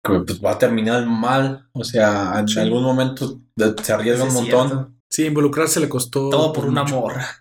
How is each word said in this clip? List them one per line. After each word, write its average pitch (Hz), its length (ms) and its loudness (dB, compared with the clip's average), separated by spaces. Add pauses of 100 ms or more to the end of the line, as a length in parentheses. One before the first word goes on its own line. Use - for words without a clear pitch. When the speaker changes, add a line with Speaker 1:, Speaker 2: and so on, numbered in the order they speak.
Speaker 1:
que, 101 100 0 (140)
pues, 92 180 -6
va 95 80 2
a - 60 -2
terminar 117 480 2
mal. 131 680 -2
O 120 120 -8
sea, 104 540 2
en 107 100 0
Speaker 2:
Sí. 107 100 0
Speaker 1:
algún 117 240 2
momento 131 580 -2 (160)
de-, 107 260 2
se 110 100 0
arriesga 117 320 2
Speaker 3:
Sí, 131 40 -2
Speaker 1:
un - 0 -
Speaker 3:
es 131 60 0
Speaker 1:
montón. 123 340 2
Speaker 3:
cierto. 135 240 -4 (180)
Speaker 2:
Sí, 156 160 -2
involucrarse 151 540 2
le 143 80 0
costó 135 420 -4
Speaker 3:
Todo 156 220 2
por 120 140 -4
una 127 160 0
Speaker 2:
mucho. 139 140 -2
Speaker 3:
morra. 127 300 -4 (140)